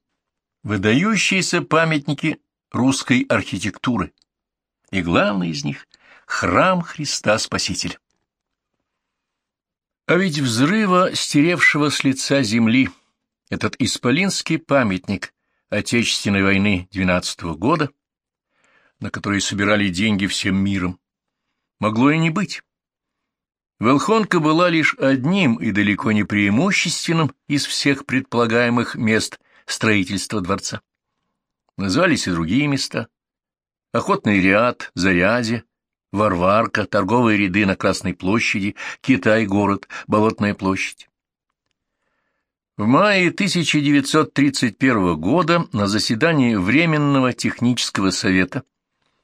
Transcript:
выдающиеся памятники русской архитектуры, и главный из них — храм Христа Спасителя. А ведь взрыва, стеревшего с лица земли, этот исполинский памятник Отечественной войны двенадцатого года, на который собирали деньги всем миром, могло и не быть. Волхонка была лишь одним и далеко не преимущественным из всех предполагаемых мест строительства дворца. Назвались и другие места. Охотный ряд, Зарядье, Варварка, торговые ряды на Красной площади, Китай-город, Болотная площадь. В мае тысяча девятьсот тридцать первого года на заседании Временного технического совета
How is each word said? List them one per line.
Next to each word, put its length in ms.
выдающиеся 960
памятники 800
русской 520
архитектуры, 920
и 100
главный 480
из 140
них — 240
храм 560
Христа 560
Спасителя. 600
А 80
ведь 240
взрыва, 760
стеревшего 800
с 140
лица 400
земли, 460
этот 300
исполинский 800
памятник 760
Отечественной 760
войны 480
двенадцатого 640
года, 340
на 100
который 300
собирали 480
деньги 400
всем 260
миром, 460
могло 320
и 60
не 120
быть. 320
Волхонка 560
была 320
лишь 260
одним 600
и 160
далеко 400
не 100
преимущественным 1120
из 180
всех 400
предполагаемых 880
мест 460
строительства 720
дворца. 420
Назвались 520
и 20
другие 380
места. 400
Охотный 500
ряд, 540
Зарядье, 720
Варварка, 720
торговые 520
ряды 300
на 80
Красной 400
площади, 600
Китай-город, 880
Болотная 480
площадь. 540
В 100
мае 460
тысяча 480
девятьсот 520
тридцать 460
первого 380
года 560
на 160
заседании 640
Временного 800
технического 800
совета 520